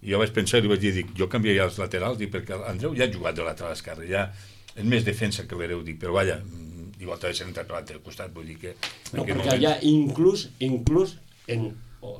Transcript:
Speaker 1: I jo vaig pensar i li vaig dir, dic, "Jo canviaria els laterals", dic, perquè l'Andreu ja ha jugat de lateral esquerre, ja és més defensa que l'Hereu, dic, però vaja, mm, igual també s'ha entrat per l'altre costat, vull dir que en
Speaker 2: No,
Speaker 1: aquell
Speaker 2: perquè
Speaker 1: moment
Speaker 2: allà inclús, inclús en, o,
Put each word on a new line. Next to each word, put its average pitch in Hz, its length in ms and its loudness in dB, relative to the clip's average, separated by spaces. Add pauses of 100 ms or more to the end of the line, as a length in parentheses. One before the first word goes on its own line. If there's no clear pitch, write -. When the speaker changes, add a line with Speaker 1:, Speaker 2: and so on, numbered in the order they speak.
Speaker 1:
I 98 120 -6
jo 98 60 4
vaig 107 140 2
pensar 110 280 2
i - 20 8
li 104 60 4
vaig 98 120 6
dir, 101 140 4
dic, 95 200 -2
"Jo 92 140 2
canviaria 104 360 4
els 92 140 0
laterals", 95 400 -2
dic, 98 140 -4
perquè 95 260 -6
l'Andreu 113 380 -4
ja 123 80 4
ha 113 80 2
jugat 85 240 -2
de 82 80 -2
lateral 82 280 -6
esquerre, 82 360 -10
ja 95 240 0 (420)
és 104 100 -6
més 117 200 4
defensa 101 420 0
que 87 80 -10
l'Hereu, 87 280 -4
dic, 80 180 -8
però 87 140 -2
vaja, 95 280 4
mm, 85 580 -12
igual 87 200 -8
també 87 140 -2
s'ha 90 100 -6
entrat 90 240 -8
per 85 80 -6
l'altre 78 240 -10
costat, 85 340 -12
vull 80 120 -12
dir 80 120 -12
que 90 120 -12
en 87 60 -14 (360)
Speaker 2:
No, 98 100 -2
Speaker 1:
aquell 98 140 0
Speaker 2:
perquè 92 80 0
Speaker 1:
moment 123 180 4
Speaker 2:
allà 151 200 4
inclús, 151 680 4 (100)
inclús 131 600 2 (280)
en, 113 300 -4 (240)
o, - 200 -12